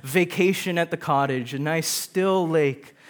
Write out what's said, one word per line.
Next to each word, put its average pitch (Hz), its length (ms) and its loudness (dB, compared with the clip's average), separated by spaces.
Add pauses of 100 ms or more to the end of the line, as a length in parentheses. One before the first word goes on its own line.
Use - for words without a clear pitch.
vacation 180 760 0
at 170 140 -2
the 160 60 -6
cottage, 135 560 -2
a 139 60 -6
nice 160 280 -2
still 190 600 0
lake. 151 460 0 (160)